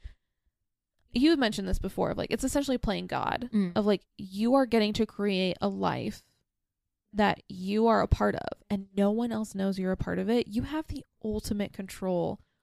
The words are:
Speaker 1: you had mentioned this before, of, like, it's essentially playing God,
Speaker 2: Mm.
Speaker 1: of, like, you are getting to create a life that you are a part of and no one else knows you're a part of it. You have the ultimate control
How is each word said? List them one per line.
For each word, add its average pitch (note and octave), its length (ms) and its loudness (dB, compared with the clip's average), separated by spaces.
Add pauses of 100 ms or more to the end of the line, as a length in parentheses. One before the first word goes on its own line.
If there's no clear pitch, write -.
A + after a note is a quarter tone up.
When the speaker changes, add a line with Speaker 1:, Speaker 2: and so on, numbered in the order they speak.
(1120)
Speaker 1:
you C#4 180 6
had D4+ 80 4
mentioned G#3 280 0
this F#3 120 0
before, F#3+ 320 -2
of, - 60 -4
like, - 140 -4
it's A3+ 120 -2
essentially C4+ 340 0
playing F3+ 300 -2
God, - 460 -4
Speaker 2:
Mm. G3 220 2
Speaker 1:
of, G#3+ 100 2
like, G3+ 180 2 (140)
you G#3 360 0
are C4+ 120 6
getting G#3+ 280 2
to A3 120 0
create F#3+ 560 0
a G3+ 80 0
life F#3+ 540 -4 (880)
that G3+ 360 0
you G3 380 0
are G#3+ 140 6
a - 60 0
part G#3 280 2
of - 340 -8
and G3 260 -2
no G3+ 160 4
one A#3 220 -2
else G#3+ 220 -6
knows F#3+ 240 0
you're F#3 120 0
a F#3 60 -2
part F3+ 220 -2
of F#3+ 100 -2
it. A#3+ 180 2
You G#3+ 160 -4
have D4+ 240 -6
the - 160 -8 (200)
ultimate G#3 500 -4
control F#3 640 -4 (240)